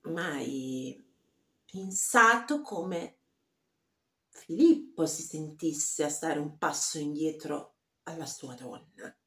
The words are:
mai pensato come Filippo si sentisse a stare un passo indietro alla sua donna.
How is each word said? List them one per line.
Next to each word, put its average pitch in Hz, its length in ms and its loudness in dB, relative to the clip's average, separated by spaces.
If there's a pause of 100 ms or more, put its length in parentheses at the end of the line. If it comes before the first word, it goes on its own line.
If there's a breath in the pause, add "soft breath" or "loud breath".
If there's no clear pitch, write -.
mai 135 1000 -6 (600)
pensato 226 960 4
come 185 560 -6 (1120)
Filippo - 800 4
si - 160 -4
sentisse 156 800 -2
a 147 60 0
stare 151 280 -2
un 147 220 -4
passo - 400 -2
indietro 151 760 -4 (300)
alla 165 240 -10
sua 127 260 -12
donna. - 720 -16